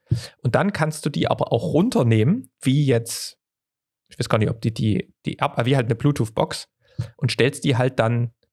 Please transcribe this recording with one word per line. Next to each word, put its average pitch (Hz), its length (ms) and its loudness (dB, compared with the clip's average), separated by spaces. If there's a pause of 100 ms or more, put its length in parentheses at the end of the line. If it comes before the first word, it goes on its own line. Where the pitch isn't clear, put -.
(420)
Und 117 140 0
dann 196 180 2
kannst 156 320 -4
du 156 40 0
die - 180 -2
aber - 240 0
auch 110 220 -2
runternehmen, 147 760 2 (120)
wie 139 240 2
jetzt, 117 520 -2 (680)
ich - 100 -20
weiß - 120 -4
gar 113 100 2
nicht, 104 100 2
ob - 120 -8
die, 113 120 -2
die, - 400 -2 (120)
die - 140 -6
App, 135 260 -2
wie 135 100 2
halt 127 100 0
eine 120 100 0
Bluetooth-Box - 720 -2 (480)
und 123 140 -2
stellst 120 340 0
die 135 120 2
halt 127 220 0
dann 117 320 0 (220)